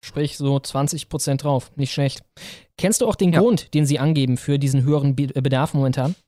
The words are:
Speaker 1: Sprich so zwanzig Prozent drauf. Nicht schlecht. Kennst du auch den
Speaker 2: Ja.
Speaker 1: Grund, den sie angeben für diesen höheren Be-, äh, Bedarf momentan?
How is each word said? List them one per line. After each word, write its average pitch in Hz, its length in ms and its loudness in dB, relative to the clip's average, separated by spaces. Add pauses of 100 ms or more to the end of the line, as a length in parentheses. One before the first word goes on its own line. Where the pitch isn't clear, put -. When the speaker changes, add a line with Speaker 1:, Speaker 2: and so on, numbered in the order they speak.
Speaker 1:
Sprich - 320 -4
so 139 240 0
zwanzig 139 480 -4
Prozent 139 340 -2
drauf. 139 340 -2
Nicht 139 180 -4
schlecht. 139 280 -2 (540)
Kennst 196 240 0
du 240 80 2
auch 214 80 0
den 180 160 4
Speaker 2:
Ja. 160 80 4
Speaker 1:
Grund, 220 320 2
den 151 140 2
sie 143 120 0
angeben 135 380 2
für 143 220 -2
diesen 135 240 2
höheren 139 340 2
Be-, 135 180 -4
äh, 135 60 -2
Bedarf 131 320 0
momentan? 135 420 0 (140)